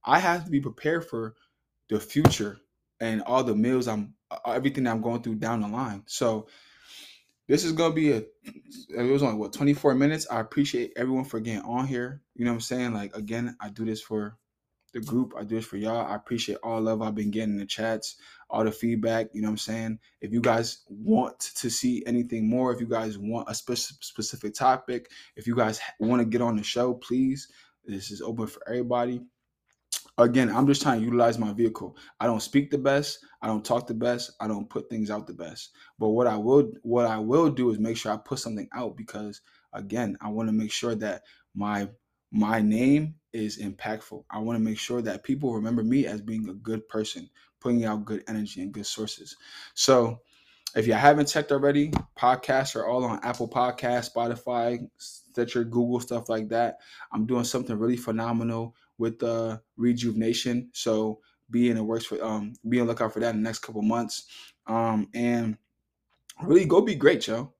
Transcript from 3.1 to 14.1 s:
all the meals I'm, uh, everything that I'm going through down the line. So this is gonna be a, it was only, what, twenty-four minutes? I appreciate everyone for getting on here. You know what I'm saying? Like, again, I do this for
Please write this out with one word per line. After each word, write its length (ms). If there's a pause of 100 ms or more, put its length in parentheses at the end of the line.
all 200
the 120
meals 320
I'm, 280 (140)
uh, 80 (100)
everything 360
that 80
I'm 100
going 220
through 120
down 260
the 60
line. 400
So 400 (1000)
this 160
is 80
gonna 220
be 180
a, 120 (760)
it 140
was 120
only, 120
what, 180
twenty-four 420
minutes? 340
I 100
appreciate 560
everyone 300
for 140
getting 240
on 240
here. 340 (140)
You 100
know 60
what 40
I'm 60
saying? 320
Like, 220
again, 440
I 100
do 160
this 160
for 360 (560)